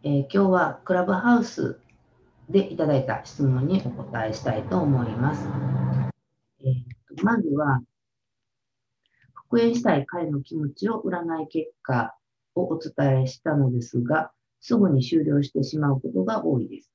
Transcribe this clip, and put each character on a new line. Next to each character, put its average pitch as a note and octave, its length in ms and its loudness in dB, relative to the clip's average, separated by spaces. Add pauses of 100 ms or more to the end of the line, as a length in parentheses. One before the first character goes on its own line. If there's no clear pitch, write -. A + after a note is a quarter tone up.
え D3 60 -4
ー、 C#3+ 140 4
今 - 80 -4
日 G3 80 2 (120)
は E3+ 340 0
ク F#3 100 -2
ラ F3+ 100 2
ブ G3 80 0
ハ A#3 260 4
ウ G#3 60 0
ス - 340 -6 (720)
で F#3+ 240 2
い E3 40 -10
た D#3 120 0
だ C#3+ 80 4
い B2+ 100 0
た - 180 -6
質 - 200 -4
問 C3 240 2
に F#3+ 180 2
お B2 40 -4
答 A2+ 380 -6
え - 40 -4
し - 100 -8
た A2+ 160 -2
い G2+ 60 -6
と F#3 140 -2
思 C#3 260 2
い A2 100 -4
ま C#3 220 0
す。 - 100 -6 (1120)
え C#3 60 -20
ー - 520 -4
と、 E3+ 80 -4
ま A3 160 4
ず E3 100 0
は、 C#3 300 2 (1500)
復 - 280 0
縁 A#3 160 4
し A#3+ 60 -2
た F3+ 140 4
い C#3 100 0
彼 E3+ 220 -4
の C#3 140 -2
気 E3 140 -10
持 D3 140 -2
ち G3+ 200 -4
を A3 160 -2
占 F3 160 -4 (180)
い D3+ 60 -6
結 D#3 240 -6 (120)
果 A#2+ 340 -2 (400)
を F3 80 0
お D#3+ 160 -4
伝 C#3 420 2
え C3 60 0
し - 100 -10
た D#3 160 -2
の C3+ 160 4
で B2 100 -2
す B2 220 -4
が、 D3+ 300 0 (260)
す - 160 -2
ぐ G3 160 6
に C3 140 4
終 D#3 200 2
了 C#3+ 200 2
し - 80 -8
て C#3+ 100 0
し D3+ 160 -4
ま C#3+ 140 2
う C3+ 80 0
こ - 120 -8
と F#3 120 0
が A3 200 -2
多 C#3+ 140 2
い G2 100 -4
で - 140 -14
す。 - 120 -20